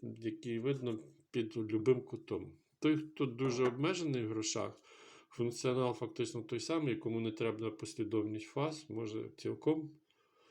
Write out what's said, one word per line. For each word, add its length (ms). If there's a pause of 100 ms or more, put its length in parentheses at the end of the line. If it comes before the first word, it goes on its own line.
який 580
видно 400 (320)
під 260
любим 440
кутом. 500 (280)
Той, 180
хто 280
дуже 420
обмежений 580
в 40
грошах, 520 (480)
функціонал 640
фактично 480
той 180
самий, 360
кому 240
не 120
треба 400
послідовність 760
фаз, 420
може 480
цілком 520 (600)